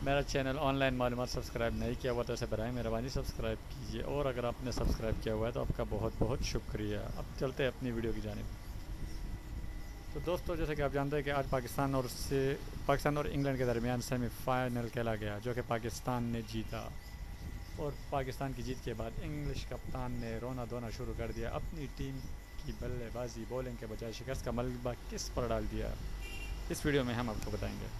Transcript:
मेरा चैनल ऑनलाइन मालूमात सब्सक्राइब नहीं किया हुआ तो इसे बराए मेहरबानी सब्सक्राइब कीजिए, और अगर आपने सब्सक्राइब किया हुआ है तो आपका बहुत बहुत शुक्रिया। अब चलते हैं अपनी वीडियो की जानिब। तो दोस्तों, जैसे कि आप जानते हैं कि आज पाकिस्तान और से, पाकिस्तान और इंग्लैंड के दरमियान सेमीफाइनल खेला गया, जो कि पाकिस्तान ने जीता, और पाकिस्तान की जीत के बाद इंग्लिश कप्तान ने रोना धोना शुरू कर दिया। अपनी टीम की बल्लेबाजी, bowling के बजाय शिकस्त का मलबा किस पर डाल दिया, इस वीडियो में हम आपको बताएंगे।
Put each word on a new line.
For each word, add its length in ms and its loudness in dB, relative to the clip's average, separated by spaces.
मेरा 200 6
चैनल 360 2
ऑनलाइन 360 4
मालूमात 340 2
सब्सक्राइब 500 0
नहीं 160 2
किया 180 0
हुआ 100 2
तो 100 0
इसे 140 0
बराए 240 2
मेहरबानी 380 0
सब्सक्राइब 480 0
कीजिए, 340 -4
और 240 2
अगर 180 0
आपने 280 0
सब्सक्राइब 500 2
किया 100 2
हुआ 140 4
है 60 0
तो 80 0
आपका 260 0
बहुत 320 0
बहुत 260 4
शुक्रिया। 560 0
अब 220 -4
चलते 240 2
हैं 80 4
अपनी 200 -2
वीडियो 220 2
की 80 0
जानिब। 240 -2
तो 80 -4
दोस्तों, 360 0
जैसे 180 2
कि 60 0
आप 120 4
जानते 220 2
हैं 100 2
कि 80 2
आज 160 2
पाकिस्तान 460 2
और 140 4
से, 320 2
पाकिस्तान 300 6
और 120 2
इंग्लैंड 280 2
के 80 4
दरमियान 380 4
सेमीफाइनल 880 2
खेला 260 2
गया, 220 -2
जो 140 -2
कि 140 0
पाकिस्तान 640 0
ने 100 0
जीता, 360 -2
और 160 -2
पाकिस्तान 420 0
की 100 -4
जीत 220 -2
के 100 0
बाद 280 -2
इंग्लिश 480 -2
कप्तान 420 -2
ने 160 -2
रोना 260 -2
धोना 260 -4
शुरू 220 -4
कर 200 -2
दिया। 180 -2
अपनी 340 -4
टीम 180 -4
की 160 -4
बल्लेबाजी, 720 -4
bowling 320 -2
के 80 -6
बजाय 280 -4
शिकस्त 320 -4
का 60 0
मलबा 420 0
किस 200 -4
पर 200 0
डाल 180 2
दिया, 240 0
इस 140 -2
वीडियो 180 6
में 100 2
हम 160 2
आपको 220 -2
बताएंगे। 380 -2